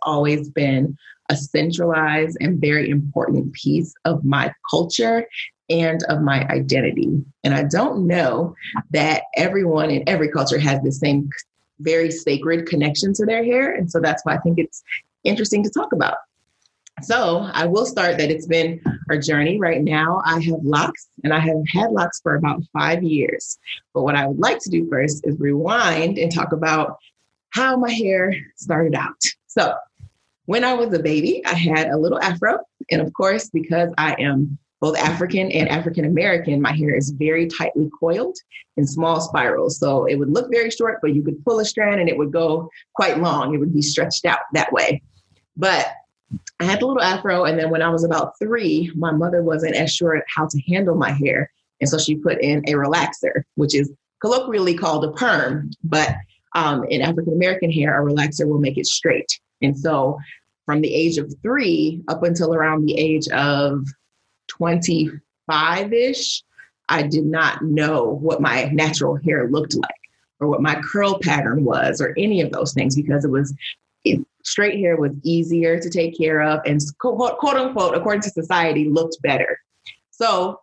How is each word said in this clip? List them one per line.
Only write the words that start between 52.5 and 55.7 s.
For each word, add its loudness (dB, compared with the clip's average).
a 2
relaxer, 0
which 0
is 0
colloquially 0
called 0
a -2
perm, 0